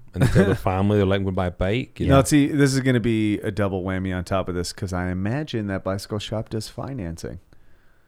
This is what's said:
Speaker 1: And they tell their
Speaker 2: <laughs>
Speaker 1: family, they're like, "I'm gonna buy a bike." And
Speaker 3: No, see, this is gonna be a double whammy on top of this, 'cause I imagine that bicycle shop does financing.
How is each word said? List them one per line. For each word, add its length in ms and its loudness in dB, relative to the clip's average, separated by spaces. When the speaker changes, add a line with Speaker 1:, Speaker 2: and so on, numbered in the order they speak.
Speaker 1:
And 80 -4
they 60 6
tell 160 6
their 120 4
Speaker 2:
<laughs> 0 -
Speaker 1:
family, 420 2
they're 80 4
like, 140 2
"I'm 40 -2
gonna 100 -2
buy 140 0
a 40 -2
bike." 500 -4
And 80 2
Speaker 3:
No, 160 8
see, 220 4
this 260 2
is 80 0
gonna 180 2
be 400 2
a 120 -4
double 340 -2
whammy 280 -2
on 120 -4
top 240 -2
of 60 -4
this, 180 -4
'cause 180 -8
I 200 -2
imagine 560 -4
that 180 -4
bicycle 340 -4
shop 300 -6
does 180 -6
financing. 720 -10